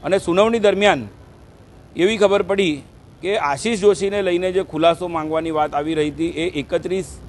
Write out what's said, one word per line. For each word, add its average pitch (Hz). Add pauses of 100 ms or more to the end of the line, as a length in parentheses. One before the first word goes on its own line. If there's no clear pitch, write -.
અને 180
સુનાવણી 214
દરમિયાન 196 (880)
એવી 208
ખબર 196
પડી 180 (400)
કે 196
આશિષ 175
જોશીને 196
લઈને 185
જે 185
ખુલાસો 170
માંગવાની 160
વાત 151
આવી 151
રહી 151
હતી, 151
એ 156
એકત્રીસ 170 (120)